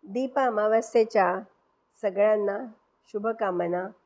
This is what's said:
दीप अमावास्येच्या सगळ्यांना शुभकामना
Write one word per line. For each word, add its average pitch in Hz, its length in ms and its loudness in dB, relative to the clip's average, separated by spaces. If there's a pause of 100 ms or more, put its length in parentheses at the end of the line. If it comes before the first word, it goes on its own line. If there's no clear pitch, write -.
दीप 254 360 -4
अमावास्येच्या 220 1000 2 (600)
सगळ्यांना 202 560 0 (500)
शुभकामना 190 800 -2 (180)